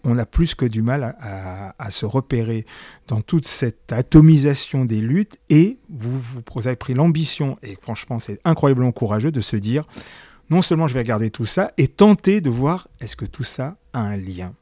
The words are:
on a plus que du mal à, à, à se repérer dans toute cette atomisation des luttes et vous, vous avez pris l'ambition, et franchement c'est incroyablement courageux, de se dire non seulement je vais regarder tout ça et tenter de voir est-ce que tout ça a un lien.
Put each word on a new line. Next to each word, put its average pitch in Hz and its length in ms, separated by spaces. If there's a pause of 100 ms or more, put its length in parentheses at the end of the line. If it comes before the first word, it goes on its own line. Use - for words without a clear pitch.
on 120 120
a 110 80
plus 165 260
que 127 140
du 110 160
mal 131 200
à, 120 160
à, 95 600
à 104 100
se - 160
repérer 113 600 (400)
dans 107 140
toute - 260
cette - 440
atomisation 143 920
des 110 160
luttes 156 380 (100)
et 175 300 (100)
vous, 127 320 (320)
vous 120 140
avez 127 80
pris - 180
l'ambition, 151 720
et 101 180
franchement 117 380
c'est 101 260
incroyablement 135 460
courageux, 110 400
de 131 100
se - 140
dire 113 320 (640)
non 180 100
seulement 165 260
je 123 60
vais 131 60
regarder 110 320
tout 110 160
ça - 320
et 139 80
tenter 202 520
de 147 120
voir 143 360 (140)
est-ce 113 140
que 107 100
tout - 160
ça 135 360 (160)
a 123 80
un 104 140
lien. 92 460